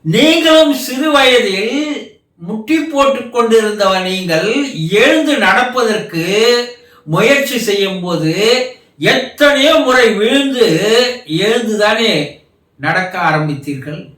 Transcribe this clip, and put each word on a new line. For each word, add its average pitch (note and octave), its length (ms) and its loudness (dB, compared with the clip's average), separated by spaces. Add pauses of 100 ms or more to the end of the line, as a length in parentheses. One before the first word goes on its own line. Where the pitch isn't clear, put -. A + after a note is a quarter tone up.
நீங்களும் D#4 680 4 (100)
சிறு C4 300 -4
வயதில் B3 640 2 (680)
முட்டி A3 280 -4 (160)
போட்டு C4+ 300 0 (100)
கொண்டிருந்தவ G#3+ 640 2 (160)
நீங்கள் E3+ 380 -2 (520)
எழுந்து D4 340 2 (120)
நடப்பதற்கு G#3+ 800 0 (880)
முயற்சி C4 520 0
செய்யும் G3 380 -2
போது D#3+ 300 -2 (800)
எத்தனையோ C#4+ 600 2 (140)
முறை B3 180 4 (140)
விழுந்து B3+ 480 0 (800)
எழுந்துதானே A3 680 0 (720)
நடக்க F3+ 280 -4 (180)
ஆரம்பித்தீர்கள். D3 680 -6 (160)